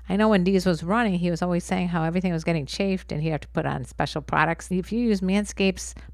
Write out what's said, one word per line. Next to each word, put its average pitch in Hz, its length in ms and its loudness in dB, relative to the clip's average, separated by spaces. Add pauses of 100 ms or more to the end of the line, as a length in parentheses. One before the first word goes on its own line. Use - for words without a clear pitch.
I 185 100 0
know 214 120 6
when 196 140 6
Dees 185 240 4
was 165 160 2
running, 202 320 2
he 175 160 0
was 165 100 -2
always 175 220 0
saying 185 240 0
how 170 160 0
everything 175 280 0
was 160 120 -2
getting 160 240 0
chafed 190 440 -2
and 151 120 -2
he 160 60 0
had 151 120 -2
to - 60 -16
put - 180 -2
on 139 200 -4
special - 360 -4
products. 160 500 0
If 180 200 -2
you 220 80 -2
use 220 220 2
Manscaped's 190 720 -2 (180)